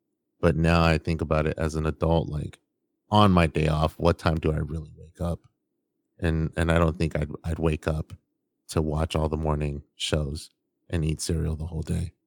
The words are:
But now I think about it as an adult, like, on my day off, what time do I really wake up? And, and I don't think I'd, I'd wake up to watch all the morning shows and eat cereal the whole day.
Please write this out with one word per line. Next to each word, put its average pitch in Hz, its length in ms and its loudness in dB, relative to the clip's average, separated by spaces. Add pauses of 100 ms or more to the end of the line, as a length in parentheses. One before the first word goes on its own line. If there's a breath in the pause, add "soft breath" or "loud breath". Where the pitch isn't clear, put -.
(420)
But 82 140 4
now 82 280 4
I 82 140 4
think 80 240 -4
about 78 260 0
it 78 100 -2
as 78 180 -4
an 78 100 -4
adult, 80 440 0
like, - 300 -8 (520)
on 104 200 6
my 85 160 6
day 76 200 0
off, 78 300 0
what 82 220 2
time 82 160 0
do 80 160 0
I 76 60 -2
really 76 400 -8
wake - 220 -20
up? 85 200 -4 (800)
And, 80 360 -2
and 82 160 0
I 82 60 4
don't 82 200 2
think 82 200 -2
I'd, 78 120 -2 (140)
I'd 82 160 -6
wake 78 280 0
up 78 260 -4 (560)
to 85 120 0
watch 78 340 -2
all 80 140 0
the 78 80 -2
morning 76 460 -2 (120)
shows 76 560 -4 (380)
and 82 140 -2
eat 78 160 -2
cereal 80 360 -2
the 76 100 -8
whole 80 160 -8
day. 85 320 -6 (140)